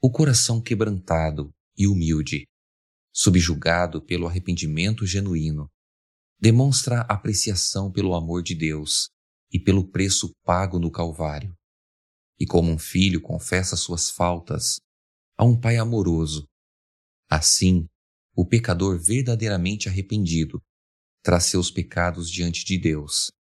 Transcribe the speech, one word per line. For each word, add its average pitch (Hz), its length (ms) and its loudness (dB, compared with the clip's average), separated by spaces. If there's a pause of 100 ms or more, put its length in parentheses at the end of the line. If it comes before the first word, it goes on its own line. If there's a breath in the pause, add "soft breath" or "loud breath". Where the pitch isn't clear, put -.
O 127 40 6
coração 120 500 2
quebrantado 85 880 -2 (280)
e 98 80 4
humilde, 80 580 0 (680)
subjugado 85 920 2
pelo 87 240 -4
arrependimento 87 800 -2
genuíno, 80 680 -4 (680)
demonstra 123 720 4
apreciação 98 800 -2
pelo 92 240 0
amor 85 280 -4
de 87 120 -4
Deus 78 540 -2 (420)
e 90 80 0
pelo 92 300 2
preço 92 420 -2 (140)
pago 90 340 0
no 85 120 -2
Calvário. 80 680 -6 (800)
E - 60 -2
como 85 260 2
um 80 80 0
filho 90 400 2
confessa 90 600 -4
suas - 320 -4
faltas 87 680 -2 (600)
a 113 80 4
um 120 120 6
pai 117 200 0
amoroso, 82 680 0 (840)
assim, 85 560 4 (500)
o 90 100 4
pecador 95 560 2
verdadeiramente 107 840 0
arrependido 87 760 -2 (600)
traz 87 220 2
seus 90 260 0
pecados 87 600 -4
diante 87 320 -4
de 95 140 -2
Deus. 78 560 -2 (120)